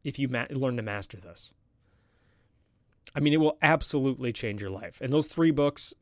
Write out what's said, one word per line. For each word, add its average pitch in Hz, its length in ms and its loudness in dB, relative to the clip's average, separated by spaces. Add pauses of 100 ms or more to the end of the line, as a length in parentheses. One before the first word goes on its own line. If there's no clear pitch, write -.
if 139 160 -6
you 135 100 0
ma-, 123 220 -2
learn 131 260 -2
to 117 60 -4
master 104 340 -8
this. 87 380 -20 (1600)
I 147 60 -2
mean, 147 120 6
it 156 80 4
will 151 220 4
absolutely 135 680 2
change 107 300 -6
your 101 80 -8
life. 95 320 -12
And 127 100 -4
those 151 160 2
three 165 240 4
books, 143 520 0